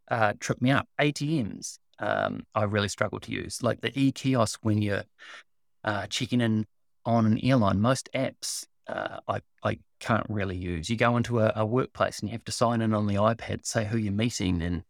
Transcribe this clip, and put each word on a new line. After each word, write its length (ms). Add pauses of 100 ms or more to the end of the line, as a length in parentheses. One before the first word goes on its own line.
(100)
uh, 280
trip 240
me 80
up. 180 (100)
A 140
T 300
Ms, 360 (200)
um, 560
I 100
really 240
struggle 320
to 120
use, 300
like 180
the 180
e-kiosk 640
when 180
you're, 240 (800)
uh, 220
checking 340
in 260 (380)
on 220
an 160
airline. 380
Most 340
apps, 520 (200)
uh, 420
I, 120 (220)
I 160 (220)
can't 300
really 260
use. 320
You 80
go 220
into 220
a, 160
a 100
workplace 540
and 100
you 20
have 140
to 60
sign 280
in 140
on 120
the 100
iPad, 500
say 180
who 140
you're 160
meeting, 480
and 280